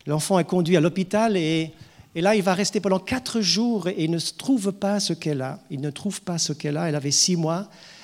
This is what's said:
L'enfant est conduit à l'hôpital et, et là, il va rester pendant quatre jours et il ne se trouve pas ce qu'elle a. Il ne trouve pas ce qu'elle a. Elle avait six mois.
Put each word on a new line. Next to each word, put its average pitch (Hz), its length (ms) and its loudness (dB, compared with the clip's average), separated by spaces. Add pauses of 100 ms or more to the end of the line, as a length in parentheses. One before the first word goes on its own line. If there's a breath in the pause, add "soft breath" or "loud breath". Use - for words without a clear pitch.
L'enfant 156 340 2
est 165 40 4
conduit 180 320 2
à 156 60 6
l'hôpital 190 560 2
et, 160 340 0 (420 soft breath)
et 165 60 -6
là, 196 160 4
il 196 80 2
va 185 100 2
rester 196 280 0
pendant 190 180 2
quatre 247 400 -4
jours 202 480 0
et 185 160 -2
il 160 80 0
ne 170 80 0
se - 140 -6
trouve 202 400 0
pas 202 260 -2
ce 196 140 -2
qu'elle 151 280 -2
a. 131 200 -8 (100)
Il 143 80 -6
ne 147 100 -4
trouve 185 320 -6
pas 175 160 -6
ce 156 140 -2
qu'elle 147 240 -4
a. 170 140 -2
Elle 147 60 -2
avait 143 160 -4
six 180 260 2
mois. 165 320 -2 (340 loud breath)